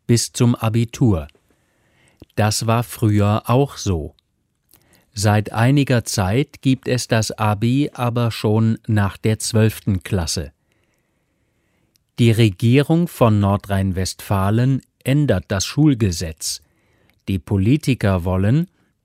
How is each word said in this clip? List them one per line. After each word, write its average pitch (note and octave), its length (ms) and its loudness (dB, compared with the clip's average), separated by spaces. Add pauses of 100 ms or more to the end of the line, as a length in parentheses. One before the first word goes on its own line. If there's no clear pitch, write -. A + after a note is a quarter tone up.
bis - 260 0
zum A#2+ 220 2
Abitur. A2+ 760 -2 (1080)
Das G#2+ 300 0
war A2+ 160 0
früher G#2 640 0
auch C3+ 300 0
so. D#2+ 380 -6 (1000)
Seit G#2 380 0
einiger C3 520 2
Zeit A2 560 -4
gibt C3 280 -2
es B2 180 -2
das A2+ 240 0
Abi A#2 640 -2
aber A#2+ 360 -2
schon A2+ 560 0
nach G#2 300 0
der A2 220 -2
zwölften G#2+ 640 0
Klasse. E2 500 -4 (1700)
Die A#2 140 4
Regierung A#2+ 760 2
von G#2+ 320 2
Nordrhein-Westfalen G2 1400 -2 (220)
ändert C3 440 0
das G2 160 -2
Schulgesetz. G#2+ 1000 -2 (680)
Die F#2+ 100 -2
Politiker G2+ 840 0
wollen, G2 440 0 (360)